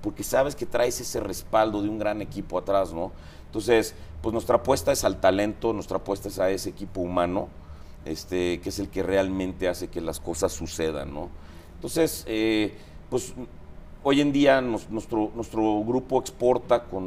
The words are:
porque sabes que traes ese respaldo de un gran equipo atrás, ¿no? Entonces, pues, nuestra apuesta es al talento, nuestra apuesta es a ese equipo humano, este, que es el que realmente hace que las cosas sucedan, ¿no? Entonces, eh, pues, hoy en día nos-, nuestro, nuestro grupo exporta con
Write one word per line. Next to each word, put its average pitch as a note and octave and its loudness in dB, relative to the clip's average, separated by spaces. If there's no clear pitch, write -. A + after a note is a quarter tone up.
porque G#2+ -4
sabes C3+ 2
que - -4
traes B2 0
ese B2 -4
respaldo G#2 2
de G#2 0
un A2 -4
gran G#2 -2
equipo G2 -4
atrás, F#2+ 2
¿no? E2+ -4
Entonces, A2 4
pues, A2 -2
nuestra A2+ 2
apuesta C#3 2
es C3 0
al G2 0
talento, G2+ 2
nuestra G2 -4
apuesta G2 -4
es F#2 -10
a F#2+ 4
ese F#2+ -2
equipo G2 -8
humano, F2 0
este, F2 -2
que F#2+ -6
es - -6
el F#2+ -4
que F#2+ -2
realmente F#2+ 0
hace F2 -2
que F2 -6
las D#2+ -4
cosas E2+ -2
sucedan, D2+ -4
¿no? D2+ -8
Entonces, - 0
eh, A2 2
pues, - -2
hoy C#3 6
en D3 4
día C3+ 8
nos-, A#2 -2
nuestro, G#2+ 0
nuestro A2 2
grupo B2+ 2
exporta B2 2
con F#2+ -6